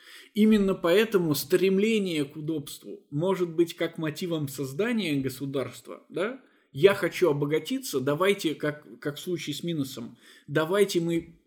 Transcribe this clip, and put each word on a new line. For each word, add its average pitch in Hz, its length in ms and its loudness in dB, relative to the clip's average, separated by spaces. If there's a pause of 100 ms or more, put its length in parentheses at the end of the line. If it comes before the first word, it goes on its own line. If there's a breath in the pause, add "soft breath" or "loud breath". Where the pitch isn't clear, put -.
(340 loud breath)
Именно 208 400 6
поэтому 175 600 2
стремление 190 920 2
к 139 120 -10
удобству 156 640 -8 (100)
может 175 440 0
быть 165 220 2
как 165 220 -4
мотивом 156 500 -4
создания 160 720 -2
государства, 131 880 -6
да? 220 320 -4 (320 soft breath)
«Я 185 220 6
хочу 175 360 0
обогатиться, 151 680 -2
давайте, 160 540 0
как, 147 320 -6 (140)
как 147 160 -8
в - 40 -16
случае 156 340 -6
с 190 100 -10
Миносом, 135 520 -6 (300 loud breath)
давайте 175 540 2
мы 165 460 -4